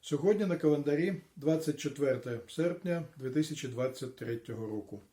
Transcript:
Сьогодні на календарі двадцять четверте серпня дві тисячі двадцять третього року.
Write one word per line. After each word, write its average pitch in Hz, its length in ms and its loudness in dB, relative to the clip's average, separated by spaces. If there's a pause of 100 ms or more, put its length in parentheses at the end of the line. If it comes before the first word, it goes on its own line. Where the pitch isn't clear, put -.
Сьогодні 196 460 2
на 175 100 2
календарі 151 680 2 (140)
двадцять 151 400 2
четверте 127 720 -2
серпня 170 560 -2 (120)
дві 131 140 -6
тисячі 151 380 -2
двадцять 123 480 -4
третього 117 500 -6
року. 107 340 -8 (120)